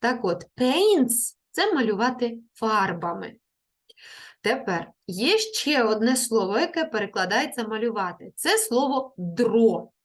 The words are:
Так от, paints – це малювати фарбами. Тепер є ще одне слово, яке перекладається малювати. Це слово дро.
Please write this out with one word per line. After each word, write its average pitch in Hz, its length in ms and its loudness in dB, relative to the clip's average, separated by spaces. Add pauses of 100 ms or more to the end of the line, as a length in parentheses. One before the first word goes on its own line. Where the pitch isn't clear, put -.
Так 233 240 -2
от, 175 200 -2 (120)
paints – 277 800 2 (180)
це 403 180 0
малювати 233 640 0 (160)
фарбами. 185 800 -4 (1080)
Тепер 202 500 -2 (140)
є 247 320 0
ще 285 460 0
одне 220 320 2
слово, 214 420 0
яке 330 260 -2
перекладається 208 800 -2
малювати. 214 720 -6
Це 392 220 0
слово 262 600 0
дро. 190 720 2 (140)